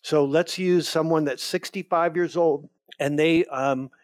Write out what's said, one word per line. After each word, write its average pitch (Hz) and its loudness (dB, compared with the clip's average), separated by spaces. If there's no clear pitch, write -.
So 151 2
let's 160 0
use 180 2
someone 160 0
that's 135 -6
sixty-five 175 -2
years 175 -2
old 151 0
and 143 -2
they, 165 4
um, 135 -4